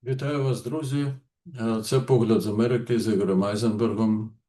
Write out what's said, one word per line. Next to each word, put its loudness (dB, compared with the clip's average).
Вітаю -4
вас, -2
друзі. -4
Е, -2
це 2
"Погляд 4
з -4
Америки" 0
з -2
Ігорем 2
Айзенбергом. 0